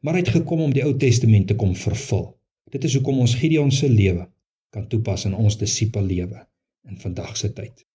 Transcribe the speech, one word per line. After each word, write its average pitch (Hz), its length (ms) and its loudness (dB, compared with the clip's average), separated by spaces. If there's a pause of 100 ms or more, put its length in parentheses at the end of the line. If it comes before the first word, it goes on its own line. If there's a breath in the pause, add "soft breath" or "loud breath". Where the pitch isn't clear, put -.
Maar 156 160 -2
hy 180 80 2
het - 160 0
gekom 160 240 -2
om 143 80 0
die 127 140 2
Ou 139 100 0
Testament 110 560 4
te - 80 0
kom 95 160 0
vervul. - 540 -4 (420)
Dit 139 160 -4
is 127 80 0
hoekom 135 240 0
ons 120 160 2
Gideon 156 340 2
se 143 220 2
lewe 92 320 2 (480)
kan 107 160 -8
toepas 107 400 -2
in 95 80 -4
ons 107 240 2
disipellewe 95 840 -4 (420)
in 92 100 -14
vandag - 380 -10
se - 160 -4
tyd. - 320 -16 (100)